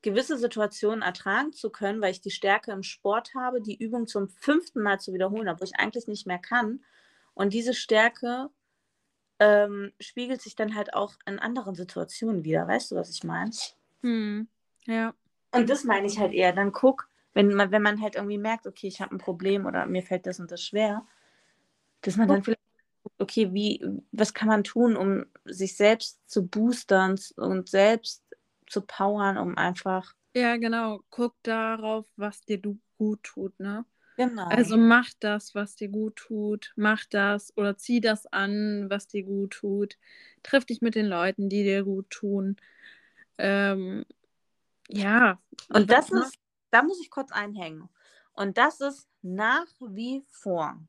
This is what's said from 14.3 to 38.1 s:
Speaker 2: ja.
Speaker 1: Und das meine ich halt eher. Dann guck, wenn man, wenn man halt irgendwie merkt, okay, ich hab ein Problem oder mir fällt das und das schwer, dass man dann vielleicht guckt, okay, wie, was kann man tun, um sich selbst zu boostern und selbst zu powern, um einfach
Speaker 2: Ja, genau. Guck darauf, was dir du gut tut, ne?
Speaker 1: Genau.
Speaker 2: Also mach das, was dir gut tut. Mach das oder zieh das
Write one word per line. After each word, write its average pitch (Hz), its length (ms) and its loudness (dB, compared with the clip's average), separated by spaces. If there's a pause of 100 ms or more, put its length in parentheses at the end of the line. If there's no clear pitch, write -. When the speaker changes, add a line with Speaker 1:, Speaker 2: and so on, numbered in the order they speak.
Speaker 2:
ja. 226 260 -2 (380)
Speaker 1:
Und 240 180 4
das 285 140 2
meine 202 240 2
ich 208 120 -4
halt 202 140 2
eher. 180 200 4
Dann 196 180 2
guck, 262 360 2 (260)
wenn 202 200 6
man, 196 180 2
wenn 214 100 4
man 208 200 2
halt 214 140 -4
irgendwie 202 220 -4
merkt, 220 300 -4
okay, 196 200 -10
ich 190 140 -8
hab 190 100 -8
ein 190 60 -8
Problem 190 480 0
oder 185 200 0
mir 185 180 -2
fällt 185 220 -4
das 180 140 -8
und 170 120 -12
das 175 120 -10
schwer, 214 420 -2 (960)
dass 185 160 -2
man 220 120 6
dann 196 140 6
vielleicht - 180 -2 (420)
guckt, - 180 -10
okay, 196 320 0
wie, 208 320 -2 (260)
was 214 220 0
kann 214 160 -2
man 214 140 4
tun, 233 340 4
um 196 280 0 (200)
sich 190 320 -6
selbst 214 420 4 (100)
zu 185 180 0
boostern 196 720 2 (180)
und 185 320 -4
selbst 214 540 2 (440)
zu - 140 -4
powern, 196 560 0
um 180 200 -4
einfach 185 580 -2 (200)
Speaker 2:
Ja, 240 220 2
genau. 226 520 -2
Guck 240 340 -4
darauf, 220 720 -4
was 202 260 -8
dir 208 180 -4
du 202 200 -8 (180)
gut 214 260 -2
tut, - 360 -10
ne? 202 260 -8 (320)
Speaker 1:
Genau. 233 320 -2
Speaker 2:
Also 220 280 4
mach 233 320 8 (100)
das, 208 360 -4
was 202 200 -6
dir 202 140 -8
gut 214 280 -6
tut. 208 600 -6
Mach 214 280 0
das 202 520 -2
oder 202 200 0
zieh 240 240 0
das 214 260 0